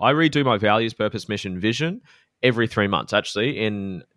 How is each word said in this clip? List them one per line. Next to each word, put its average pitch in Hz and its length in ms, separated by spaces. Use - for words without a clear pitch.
I 123 120
redo 147 320
my 120 120
values, 107 380
purpose, 107 340
mission, 98 320
vision 143 400
every 117 240
three 107 200
months. 95 260
Actually, 107 460
in 101 440